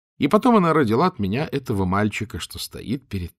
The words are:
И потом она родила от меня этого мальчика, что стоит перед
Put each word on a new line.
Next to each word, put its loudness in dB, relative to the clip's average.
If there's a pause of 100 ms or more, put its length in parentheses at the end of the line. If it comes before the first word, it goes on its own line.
(180)
И 0
потом 6
она 4
родила 2
от -2
меня -4
этого -4
мальчика, -4
что -14
стоит -10
перед -8